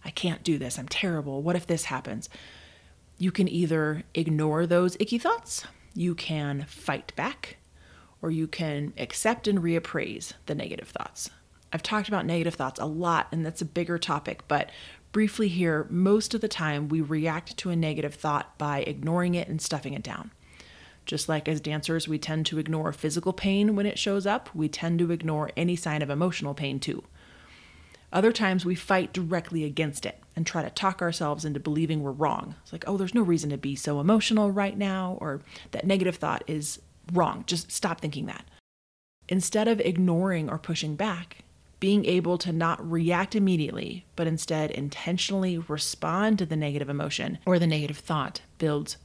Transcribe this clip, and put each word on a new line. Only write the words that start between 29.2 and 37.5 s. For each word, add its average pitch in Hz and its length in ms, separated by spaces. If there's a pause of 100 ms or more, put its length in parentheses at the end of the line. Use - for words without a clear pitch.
against 147 420
it - 160 (140)
and 165 100
try 160 200
to - 60
talk 190 300
ourselves 160 440
into 147 160
believing 156 420
we're 139 80
wrong. 147 540
It's - 80
like, 165 160
"Oh, 196 80
there's 190 180
no 240 80
reason 160 280
to 139 60
be 139 200
so 147 240
emotional 214 500
right 196 260
now," 190 440
or, 139 220 (280)
"That - 160
negative 185 300
thought - 320
is 151 320 (320)
wrong. 175 340
Just - 240